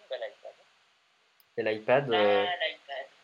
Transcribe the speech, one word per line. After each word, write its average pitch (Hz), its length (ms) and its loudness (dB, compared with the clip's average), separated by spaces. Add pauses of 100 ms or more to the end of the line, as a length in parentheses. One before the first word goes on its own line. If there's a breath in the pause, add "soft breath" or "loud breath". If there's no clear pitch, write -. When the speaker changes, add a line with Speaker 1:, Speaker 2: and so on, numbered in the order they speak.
Speaker 1:
bah, 135 80 -6
l'iPad. 110 360 -14 (1040)
Speaker 2:
Et 113 60 -4
l'iPad, 123 500 2
Speaker 3:
Ah, - 20 2
Speaker 2:
euh, 104 300 4
Speaker 3:
l'iPad. - 600 -6 (180)